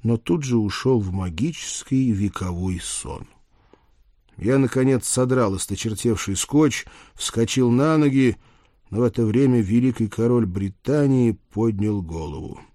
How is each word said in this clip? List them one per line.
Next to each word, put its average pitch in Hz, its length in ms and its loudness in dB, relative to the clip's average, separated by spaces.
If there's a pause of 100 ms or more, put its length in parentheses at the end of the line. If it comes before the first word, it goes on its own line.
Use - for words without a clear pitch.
но 117 140 2
тут 170 260 0
же 127 140 0
ушёл 113 420 2
в 95 120 -2
магический 113 1000 -2
вековой 92 680 -2
сон. - 480 -10 (1080)
Я, 117 200 2
наконец, 131 500 2
содрал 123 480 0
осточертевший 104 800 -4
скотч, 143 500 0 (300)
вскочил 117 560 0
на 147 260 2
ноги, 135 400 2 (520)
но 98 100 -6
в 120 40 2
это 117 220 0
время 123 360 4
великий 113 460 2
король 117 380 2
Британии 120 920 0 (160)
поднял 104 480 0
голову. 80 580 -8 (160)